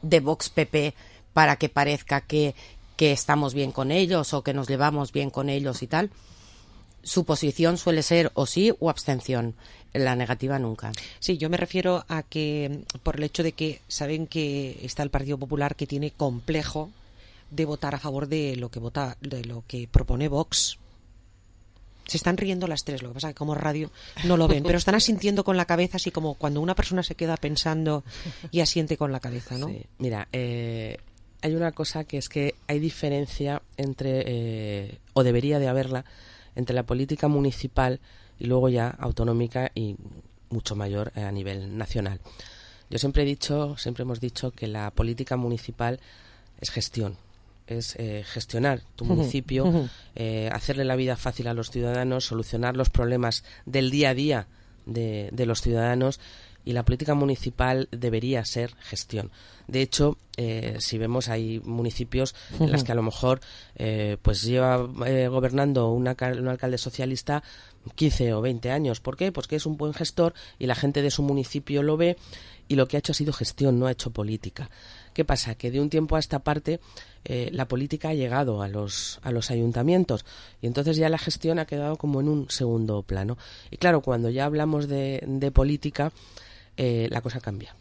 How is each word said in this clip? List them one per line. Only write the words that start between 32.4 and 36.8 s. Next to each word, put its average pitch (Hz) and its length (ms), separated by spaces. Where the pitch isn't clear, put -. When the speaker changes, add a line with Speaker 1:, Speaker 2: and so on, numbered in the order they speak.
Speaker 3:
hay 147 120
diferencia 143 840
entre, 135 500
eh, 110 760
o 135 120
debería 127 360
de 139 80
haberla, 131 380
entre 123 180
la 123 100